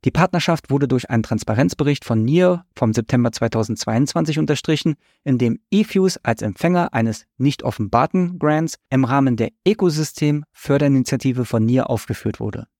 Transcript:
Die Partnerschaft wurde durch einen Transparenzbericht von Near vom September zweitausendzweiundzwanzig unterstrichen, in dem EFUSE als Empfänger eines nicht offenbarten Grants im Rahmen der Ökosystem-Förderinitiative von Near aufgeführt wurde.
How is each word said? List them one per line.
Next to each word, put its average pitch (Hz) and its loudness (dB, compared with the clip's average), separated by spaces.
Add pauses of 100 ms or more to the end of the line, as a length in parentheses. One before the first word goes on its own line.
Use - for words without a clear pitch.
Die 131 4
Partnerschaft 170 0
wurde 139 0
durch 123 -2
einen 113 0
Transparenzbericht 135 -2
von 113 0
Near 175 2
vom 110 0
September 120 0
zweitausendzweiundzwanzig 117 -2
unterstrichen, 151 0 (300)
in 127 0
dem 117 0 (140)
EFUSE 190 2
als 113 -2
Empfänger 170 -2
eines 113 -2 (140)
nicht 135 0
offenbarten 156 0
Grants 151 0 (140)
im 131 4
Rahmen 131 2
der 113 0 (180)
Ökosystem-Förderinitiative 143 0
von 110 0
Near 123 2
aufgeführt - -4
wurde. - -8 (120)